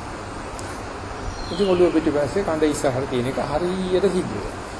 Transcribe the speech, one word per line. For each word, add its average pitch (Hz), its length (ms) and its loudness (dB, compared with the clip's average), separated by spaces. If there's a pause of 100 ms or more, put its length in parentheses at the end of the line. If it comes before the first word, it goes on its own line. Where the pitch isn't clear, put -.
(1500)
ඉතින් 185 200 2
ඔළුව 180 240 6
පිටිපස්සේ 151 520 2
කඳ 160 220 2
ඉස්සරහට 139 420 2
තියෙන 123 200 0
එක 135 140 -2
හරියට 180 640 0
සිද්ධ 175 260 0
වෙනවා. - 220 -6 (260)